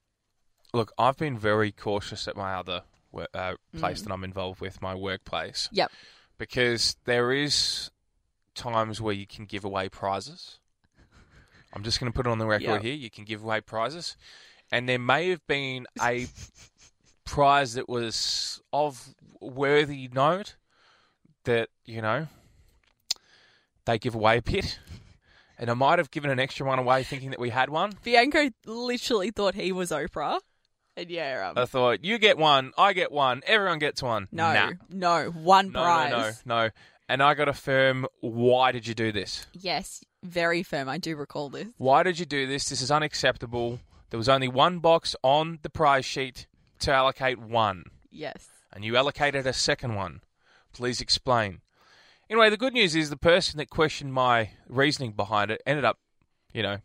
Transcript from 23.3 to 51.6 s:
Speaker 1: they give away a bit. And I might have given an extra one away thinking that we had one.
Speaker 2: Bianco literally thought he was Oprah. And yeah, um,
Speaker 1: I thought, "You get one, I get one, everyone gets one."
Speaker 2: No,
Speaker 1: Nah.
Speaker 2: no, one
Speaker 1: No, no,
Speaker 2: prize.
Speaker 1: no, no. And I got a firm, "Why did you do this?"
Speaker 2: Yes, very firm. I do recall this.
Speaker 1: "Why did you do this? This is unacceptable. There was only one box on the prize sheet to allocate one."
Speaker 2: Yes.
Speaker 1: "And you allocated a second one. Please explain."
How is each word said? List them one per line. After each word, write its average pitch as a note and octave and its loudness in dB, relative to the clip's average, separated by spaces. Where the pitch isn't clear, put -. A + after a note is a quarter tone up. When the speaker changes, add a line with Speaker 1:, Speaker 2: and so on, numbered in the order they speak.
Speaker 1:
they A#2 0
give A#2 -4
away A2 6
a A#2+ 0
bit. - -4
And A#2 -4
I A#2+ 0
might C#3+ 4
have D3+ -4
given C#3+ -4
an B2+ 0
extra C3+ -4
one C3 0
away B2+ 2
thinking C3+ -10
that - -10
we A#2+ -4
had C3 2
one. F3+ -2
Speaker 2:
Bianco C4 4
literally A#3 -2
thought G3 0
he F#3 -4
was F#3 -4
Oprah. D#3+ -4
And F3 -10
yeah, C3+ -6
um, E2 -6
Speaker 1:
I B2 0
thought, B2 2
"You A3 0
get G3+ 6
one, D3+ 4
I G3 6
get F3 -2
one, C3+ 2
everyone F#3+ 2
gets D3 -2
one." A2 -2
Speaker 2:
No, E3 0
Speaker 1:
Nah. G2+ 4
Speaker 2:
no, E3+ 0
one F#3 2
Speaker 1:
No, B2+ -4
no, D#3 0
Speaker 2:
prize. B2+ 0
Speaker 1:
no, A#2 0
no. A2 -2
And C3 2
I D3 6
got D3 0
a C#3+ 0
firm, C3+ 2
"Why B2 4
did A#2+ -8
you A2+ -6
do A2 0
this?" - -8
Speaker 2:
Yes, F3 -8
very E3+ 0
firm. C#3 -4
I C#3 -4
do D#3+ -6
recall D3 -8
this. C#3+ -12
Speaker 1:
"Why C3 6
did F3 0
you F3 -4
do C3+ -2
this? C#3 -4
This B2+ -4
is C3 -2
unacceptable. B2 0
There A#2 -6
was A2+ 0
only C3+ 4
one D#3+ 4
box E3 2
on D#3 2
the D#3+ -10
prize C#3 2
sheet - -8
to D3+ 0
allocate C3 2
one." G#2+ 0
Speaker 2:
Yes. - -12
Speaker 1:
"And G2+ -12
you A2+ 2
allocated C#3 2
a B2 0
second B2+ -2
one. F#2 -8
Please A#2+ -4
explain." A2+ 0